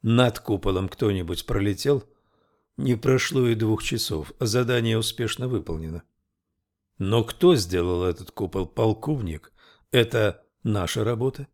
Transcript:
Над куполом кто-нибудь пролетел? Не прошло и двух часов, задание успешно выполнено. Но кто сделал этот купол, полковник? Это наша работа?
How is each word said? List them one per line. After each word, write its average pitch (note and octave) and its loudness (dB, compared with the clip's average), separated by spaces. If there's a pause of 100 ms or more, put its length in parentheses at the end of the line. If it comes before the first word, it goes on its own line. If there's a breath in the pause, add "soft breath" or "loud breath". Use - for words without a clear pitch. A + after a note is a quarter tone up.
Над A#2+ 4
куполом F#2+ -2
кто-нибудь F#2 -2
пролетел? G#2+ 0 (680)
Не C3 2
прошло B2+ 2
и A#2 2
двух A2 0
часов, E2+ -4
задание A#2 0
успешно A#2 -4
выполнено. E2 -6 (960)
Но G#2+ 2
кто F3 4
сделал F2 0
этот F2+ -4
купол, F#2 -4
полковник? A2 -2 (400 soft breath)
Это A2+ 2 (200)
наша G#2 -2
работа? A#2+ -4